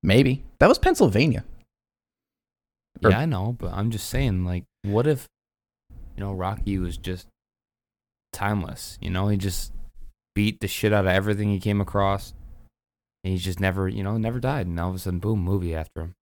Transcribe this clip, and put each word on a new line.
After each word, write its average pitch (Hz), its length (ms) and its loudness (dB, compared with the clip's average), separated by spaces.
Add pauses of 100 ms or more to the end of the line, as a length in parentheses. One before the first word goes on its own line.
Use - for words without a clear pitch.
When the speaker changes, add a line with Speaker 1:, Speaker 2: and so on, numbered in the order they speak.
Speaker 1:
Maybe. 127 400 4 (160)
That 151 100 8
was 247 100 6
Pennsylvania. 165 640 4 (1600)
Or 110 60 8
Speaker 2:
Yeah, 98 100 6
I 156 60 0
know, 117 320 -2
but - 140 -6
I'm 107 180 -2
just 110 180 -6
saying, 107 360 0
like, 90 200 -4 (180)
what 104 240 2
if, 147 200 0 (880)
you 98 80 -6
know, 98 80 -6
Rocky 95 460 -2
was 85 180 -4
just 90 300 -8 (1040)
timeless, - 680 -4
you - 100 -6
know? 95 180 0
He 104 80 2
just 95 360 -4 (640)
beat 104 260 2
the 101 80 -4
shit 104 240 2
out 101 120 4
of 95 80 4
everything 104 380 2
he 98 100 0
came 101 200 2
across, 98 520 0 (920)
and 92 80 0
he 92 60 0
just 92 220 -4
never, 95 280 0
you 95 140 -4
know, 101 160 -2
never 117 220 -2
died, 131 260 -2
and 85 140 -4
all 90 100 -2
of 92 60 -4
a - 20 -8
sudden, 90 220 -4
boom, 104 200 0
movie 90 340 0
after 80 280 -8
him. 85 200 -10